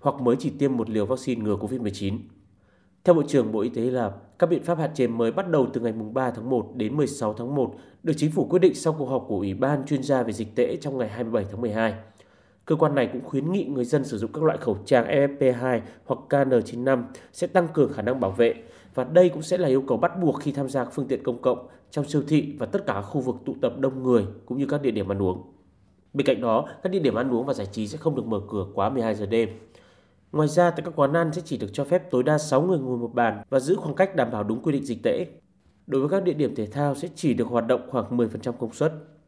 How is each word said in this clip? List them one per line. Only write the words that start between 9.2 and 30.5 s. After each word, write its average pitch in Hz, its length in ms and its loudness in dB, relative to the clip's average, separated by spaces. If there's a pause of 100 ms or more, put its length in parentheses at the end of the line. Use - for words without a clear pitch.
của 107 80 -2
Ủy 95 180 -2
ban 135 320 0
chuyên 139 160 -2
gia 135 200 2
về 110 100 -2
dịch 101 220 -6
tễ - 220 2
trong 139 220 -6
ngày 113 100 -2
hai 110 160 -6
mươi 113 80 -6
bảy 104 180 0
tháng 101 100 -10
mười 117 100 -2
hai. 110 240 0 (720)
Cơ 156 120 2
quan 151 180 4
này 127 180 2
cũng 120 120 -8
khuyến 147 280 -2
nghị 196 120 0
người 127 200 -2
dân 135 200 0
sử 120 140 -6
dụng 107 140 -4
các 156 120 -4
loại 156 140 2
khẩu 104 260 0
trang 123 220 4
F 139 320 2
F 131 140 4
P 123 40 0
hai 120 260 0 (220)
hoặc 127 240 -4
K 139 200 4
N 120 160 4
chín 120 200 -8
năm 127 220 2 (260)
sẽ - 140 -4
tăng 175 220 2
cường 156 240 4
khả 110 100 -6
năng 127 180 0
bảo 98 100 2
vệ, 113 240 4 (400)
và 127 100 -2
đây 175 240 6
cũng 156 140 -4
sẽ 180 160 -2
là 175 100 2
yêu 131 200 4
cầu 117 100 2
bắt 170 140 2 (100)
buộc 156 180 2
khi 147 120 -2
tham 139 160 -4
gia 131 160 -2
các - 100 -10
phương 131 140 -4
tiện 131 140 -2
công 120 200 -4
cộng, 123 260 0 (220)
trong 147 140 -2
siêu 143 240 0
thị 156 300 2
và 113 80 -4
tất - 200 -4
cả 123 60 -2
các 98 100 -2
khu 117 180 -4
vực 123 240 -2
tụ 139 180 -4
tập 120 160 0
đông 131 240 -2
người, 120 240 4 (200)
cũng 123 120 -6
như 139 80 0
các 139 160 -2
địa 135 80 2
điểm 101 220 -2
ăn 98 100 0
uống. 90 200 0 (720)
Bên 139 140 0
cạnh 127 140 2
đó, 117 280 2 (140)
các 185 100 -2
địa 196 60 0
điểm 131 160 2
ăn 123 200 0
uống 120 120 0
và 139 80 -2
giải 101 180 -6
trí 107 160 -6
sẽ 156 100 -10
không 156 160 0
được 117 120 -4
mở 107 220 -2
cửa 98 260 -4
quá 98 160 0
mười 131 120 -2
hai 110 120 0
giờ 104 120 -4
đêm. 113 220 2 (840)
Ngoài 151 160 2
ra, 175 220 4